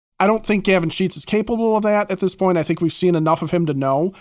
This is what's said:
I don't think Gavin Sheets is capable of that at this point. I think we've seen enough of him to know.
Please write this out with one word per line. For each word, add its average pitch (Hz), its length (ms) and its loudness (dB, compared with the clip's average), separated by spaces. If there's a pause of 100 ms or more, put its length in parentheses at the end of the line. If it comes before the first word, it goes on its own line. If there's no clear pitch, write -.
(200)
I 190 80 2
don't 220 180 0
think 208 200 0
Gavin 175 260 2
Sheets - 260 -2
is 147 80 -14
capable 220 500 0
of 208 60 0
that 208 300 0
at 185 80 -4
this 185 160 -2
point. 185 240 2
I 156 40 0
think 165 160 -2
we've 165 140 0
seen 180 220 2
enough 160 260 2
of 156 80 -6
him 175 160 0
to 151 80 0
know. 139 480 0